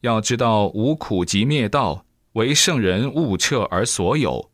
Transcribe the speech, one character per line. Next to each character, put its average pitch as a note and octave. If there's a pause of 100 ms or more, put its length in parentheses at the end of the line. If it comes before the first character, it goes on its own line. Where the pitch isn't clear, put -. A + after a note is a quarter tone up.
要 A#2
知 -
道 A2
无 B2+
苦 F#2+
集 G2
灭 C3+
道， G2+ (280)
为 A#2+
圣 D3+
人 G#2
悟 C#3
彻 A#2+
而 G2
所 G#2
有 C#2+